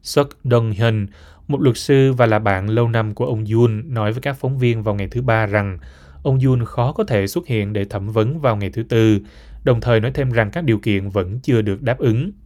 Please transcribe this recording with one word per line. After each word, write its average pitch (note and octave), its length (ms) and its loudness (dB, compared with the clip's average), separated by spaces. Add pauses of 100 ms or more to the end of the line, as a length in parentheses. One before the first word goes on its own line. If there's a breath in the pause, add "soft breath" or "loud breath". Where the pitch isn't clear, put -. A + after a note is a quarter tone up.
Seok C#3+ 280 0 (140)
Dong-hyun, A2+ 640 0 (400 soft breath)
một C#3 140 -2
luật B2+ 160 2
sư C3+ 360 4
và B2 120 4
là G#2+ 140 2
bạn G2+ 300 0
lâu A#2 200 0
năm A2 240 -2
của A#2+ 120 -2
ông G#2+ 200 -4
Yoon, A2+ 480 2
nói G#2+ 180 0
với B2 100 -6
các C3+ 180 -6
phóng C3+ 180 -4
viên A#2 260 0
vào G#2+ 120 0
ngày G2 120 -4
thứ A#2+ 140 -4
Ba A2+ 240 2
rằng G2+ 340 -2 (440 loud breath)
ông C3+ 160 2
Yoon B2+ 260 2
khó B2 260 -2
có G#3+ 120 -4
thể G2+ 240 0
xuất F3 200 -6
hiện G#2 260 -2
để G2 120 -2
thẩm G2 220 -6
vấn A2+ 320 -2
vào B2 160 2
ngày G2+ 140 -4
thứ A2+ 140 -6
Tư, A2 360 4 (440 loud breath)
đồng A#2+ 180 2
thời A#2 180 2
nói A#2+ 120 -2
thêm C3 200 -2
rằng A2+ 200 0
các F3 120 -4
điều A2+ 160 2
kiện G2+ 300 -2
vẫn G2 300 -4
chưa A#2+ 220 0
được G#2 200 -2
đáp B2 160 -2
ứng. C3+ 340 0 (140)